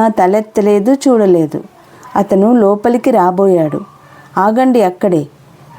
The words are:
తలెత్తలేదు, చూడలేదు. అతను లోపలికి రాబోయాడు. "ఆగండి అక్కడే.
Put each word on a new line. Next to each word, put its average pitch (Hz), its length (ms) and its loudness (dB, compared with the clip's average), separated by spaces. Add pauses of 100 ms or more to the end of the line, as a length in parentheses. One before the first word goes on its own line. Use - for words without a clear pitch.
తలెత్తలేదు, 208 840 0
చూడలేదు. 202 720 0 (540)
అతను 202 360 0
లోపలికి 233 580 0
రాబోయాడు. 180 680 0 (580)
"ఆగండి 233 440 0
అక్కడే. 180 440 -2 (520)